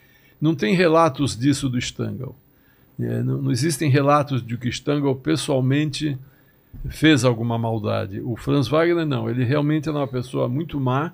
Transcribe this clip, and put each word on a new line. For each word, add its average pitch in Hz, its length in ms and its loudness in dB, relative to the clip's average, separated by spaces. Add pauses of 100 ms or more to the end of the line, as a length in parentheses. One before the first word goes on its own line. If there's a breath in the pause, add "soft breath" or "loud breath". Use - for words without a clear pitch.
(380 soft breath)
Não 156 160 2
tem 208 200 0
relatos 160 600 4
disso 135 360 2
do 123 80 -2
Stangl. - 560 -6 (680 soft breath)
É, 117 220 -2
não, 131 180 -2
não 135 100 -2
existem 147 380 0
relatos 139 580 2
de 117 120 -6
que 123 100 -6
Stangl 143 460 -2
pessoalmente 143 1040 0 (720 soft breath)
fez 147 340 4
alguma 117 320 0
maldade. 107 640 -2
O 117 160 -6
Franz 143 320 0
Wagner 165 380 2
não, 117 240 -2
ele 127 140 0
realmente 147 440 0
era 151 80 -2
uma 143 100 -2
pessoa 127 400 -4
muito 143 320 -4
má 135 360 0